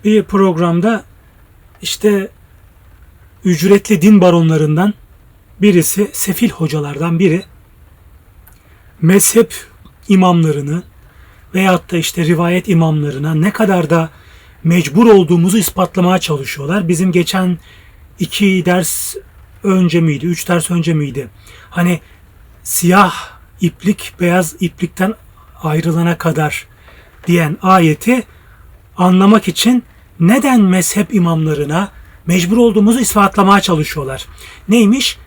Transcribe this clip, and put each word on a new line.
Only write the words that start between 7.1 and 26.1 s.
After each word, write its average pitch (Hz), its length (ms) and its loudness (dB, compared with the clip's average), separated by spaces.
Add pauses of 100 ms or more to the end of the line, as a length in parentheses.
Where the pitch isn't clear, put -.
biri, 180 260 0 (1600)
mezhep 196 520 2 (540)
imamlarını 170 720 0 (720)
veyahut 185 380 0
da 180 40 -4
işte 165 280 -4
rivayet 175 440 0
imamlarına 151 680 -2
ne 170 180 0
kadar 185 380 0
da 165 200 0 (540)
mecbur 170 420 2
olduğumuzu 180 520 4
ispatlamaya 185 600 -2
çalışıyorlar. 151 720 -6
Bizim 180 240 -2
geçen 180 460 -2 (600)
iki 190 460 -2
ders - 520 -4 (460)
önce 180 380 0
miydi, 151 260 -2
üç 175 220 -6
ders 175 220 -2
önce 170 240 -2
miydi? 135 340 -6 (420)
Hani 175 300 -2 (640)
siyah 180 520 2 (460)
iplik - 600 -4
beyaz 175 400 0
iplikten 185 540 -4 (480)
ayrılana 165 560 -2